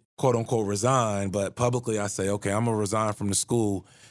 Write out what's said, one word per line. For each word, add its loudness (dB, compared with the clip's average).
quote 4
unquote, -2
resign, 2
but -4
publicly 0
I -2
say, -2
"Okay, 0
I'm 0
gonna 0
resign 0
from -4
the 0
school." 0